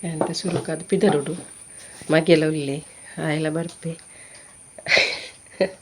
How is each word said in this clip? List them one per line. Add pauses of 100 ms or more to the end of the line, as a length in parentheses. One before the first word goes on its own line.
ಎಂತ
ಸುರುಕು
ಅದು
ಪಿದರುಡು, (800)
ಮಗೆಲ
ಉಲ್ಲೆ, (480)
ಆಯಲ
ಬರ್ಪೆ. (1900)